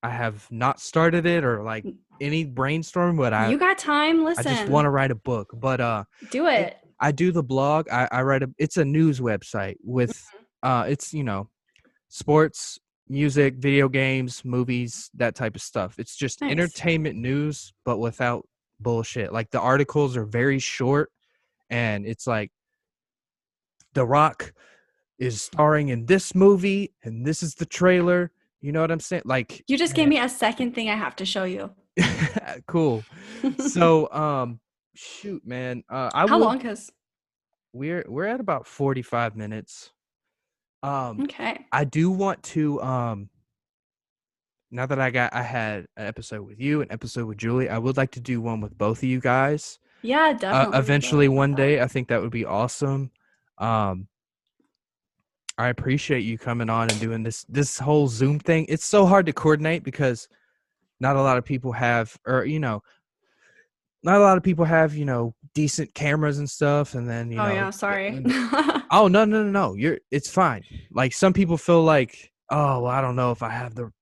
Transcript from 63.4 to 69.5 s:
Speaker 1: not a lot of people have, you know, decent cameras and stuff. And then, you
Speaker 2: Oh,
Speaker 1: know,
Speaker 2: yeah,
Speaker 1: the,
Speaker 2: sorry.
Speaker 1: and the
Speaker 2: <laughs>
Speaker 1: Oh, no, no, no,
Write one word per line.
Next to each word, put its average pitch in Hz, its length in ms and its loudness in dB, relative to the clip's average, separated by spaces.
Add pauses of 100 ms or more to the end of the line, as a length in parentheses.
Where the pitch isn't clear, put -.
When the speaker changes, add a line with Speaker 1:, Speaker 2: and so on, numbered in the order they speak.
Speaker 1:
not 185 140 6
a - 20 8
lot 196 160 8
of 180 80 -2
people 170 200 2
have, 160 300 4
you 147 100 -4
know, 120 300 -2 (200)
decent 151 400 -2
cameras 147 440 0
and 147 100 -6
stuff. 147 460 0
And 120 160 -4
then, 117 220 -6
you 117 80 -4
Speaker 2:
Oh, 208 80 2
Speaker 1:
know, 196 60 0
Speaker 2:
yeah, 190 120 0
Speaker 1:
the, 196 60 -6
Speaker 2:
sorry. 196 360 -4
Speaker 1:
and 262 180 -4
the 262 600 0
Speaker 2:
<laughs> - 60 -6
Speaker 1:
Oh, 196 160 8
no, 202 160 6
no, 214 180 0
no, 202 80 -2